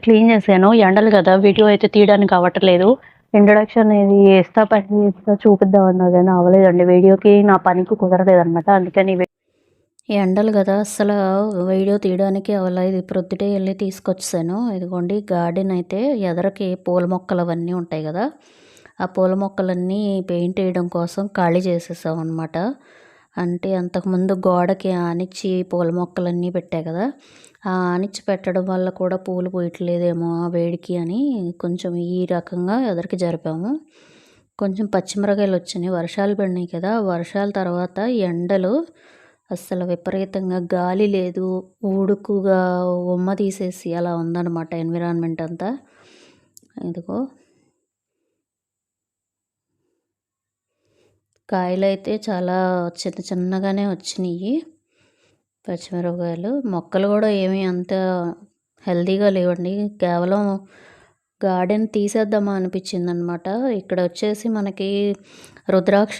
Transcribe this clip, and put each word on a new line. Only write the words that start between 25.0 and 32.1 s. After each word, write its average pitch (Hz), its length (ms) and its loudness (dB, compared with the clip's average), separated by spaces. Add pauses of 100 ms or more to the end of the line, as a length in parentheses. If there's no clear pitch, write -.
ఆనిచ్చి 180 480 -6 (120)
పూల 175 240 -4 (120)
మొక్కలన్నీ 175 580 -4
పెట్టా 175 240 -8
కదా, 170 240 -6 (680)
ఆ 185 40 -4 (180)
ఆనిచ్చి 190 340 -6
పెట్టడం 185 460 -4
వల్ల 185 160 -2 (120)
కూడా 185 180 -4 (100)
పూలు 180 260 -6
పూయట్లేదేమో 175 720 -4 (120)
ఆ 175 160 -4
వేడికి 170 460 -4
అని 190 180 -6 (420)
కొంచెం 175 320 -6 (140)
ఈ 180 100 -4 (160)